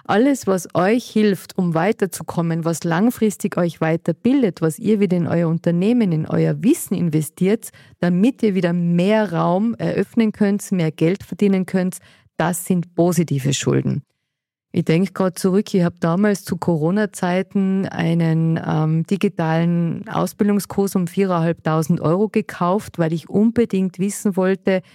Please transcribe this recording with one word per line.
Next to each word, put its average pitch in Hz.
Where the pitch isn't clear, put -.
alles, 247
was 190
euch 214
hilft, 208
um 175
weiterzukommen, 170
was 165
langfristig 196
euch 175
weiterbildet, 170
was 160
ihr 208
wieder 180
in 175
euer 170
Unternehmen, 175
in 156
euer 160
Wissen 233
investiert, 175
damit 180
ihr 202
wieder 175
mehr 175
Raum 180
eröffnen 202
könnt, 202
mehr 160
Geld 165
verdienen 190
könnt, 185
das 170
sind 175
positive 151
Schulden. 135
Ich 170
denk 175
grad 185
zurück, 196
ich 180
hab 175
damals 190
zu 175
Corona-Zeiten 190
einen, 165
ähm, 160
digitalen 170
Ausbildungskurs 196
um 180
viereinhalbtausend 165
Euro 185
gekauft, 190
weil 160
ich 156
unbedingt 208
wissen 196
wollte, 190